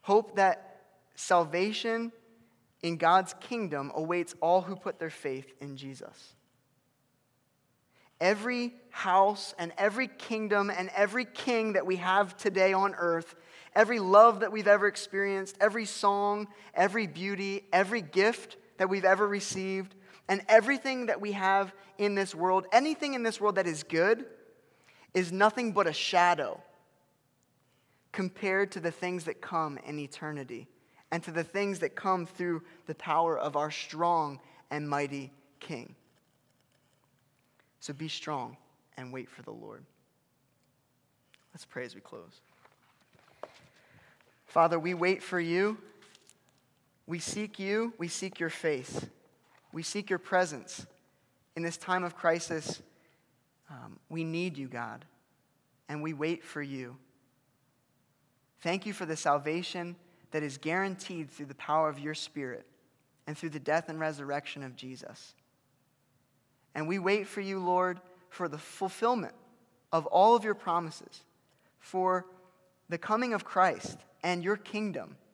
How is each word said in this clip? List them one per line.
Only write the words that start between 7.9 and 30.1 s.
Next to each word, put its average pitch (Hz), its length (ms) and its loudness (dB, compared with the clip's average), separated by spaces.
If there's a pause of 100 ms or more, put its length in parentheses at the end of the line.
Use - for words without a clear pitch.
Every 233 520 2 (160)
house 196 680 2
and 170 180 -6
every 214 300 2
kingdom 208 640 0
and 185 260 -4
every 208 300 2
king 220 480 -2
that 185 120 2
we 185 120 0
have 185 400 2
today 190 340 2
on 190 260 2
earth, 165 380 -2 (400)
every 220 240 6
love 202 400 10
that 208 140 -2
we've 214 120 -2
ever 202 220 8
experienced, 196 720 -2
every 214 240 4
song, 202 640 0 (260)
every 202 320 4
beauty, 196 680 -6
every 196 280 4
gift 190 540 2 (220)
that 185 100 2
we've 190 160 0
ever 190 240 6
received, 190 680 -4 (360)
and 196 180 2
everything 254 600 4
that 202 120 -2
we 208 140 -4
have 190 400 2 (240)
in 208 180 0
this 190 180 -2
world, 185 380 2
anything 285 420 2
in 247 100 -4
this 226 180 -2
world 208 140 2
that 185 120 2
is 151 160 -4
good, 208 420 2 (880)
is 180 200 0
nothing 214 400 4
but 196 120 4
a 160 60 2
shadow 175 680 2 (1500)
compared 190 600 0
to 196 80 -8
the 165 100 -2
things 180 360 -4
that - 160 -6
come 156 440 -4
in 151 140 -8
eternity 139 680 -10 (440)